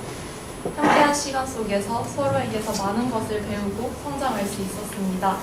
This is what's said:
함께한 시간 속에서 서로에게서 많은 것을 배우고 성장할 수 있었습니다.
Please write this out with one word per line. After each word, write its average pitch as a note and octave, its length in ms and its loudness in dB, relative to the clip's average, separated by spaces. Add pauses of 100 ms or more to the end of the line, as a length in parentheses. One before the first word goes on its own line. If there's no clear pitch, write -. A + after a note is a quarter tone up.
(760)
함께한 D4 380 6
시간 C4+ 340 0
속에서 A3 560 0
서로에게서 A3 800 0
많은 A3 260 2
것을 G#3+ 360 0
배우고 G#3 460 -2 (120)
성장할 C4 420 -2
수 G3+ 160 -4
있었습니다. F#3+ 800 -2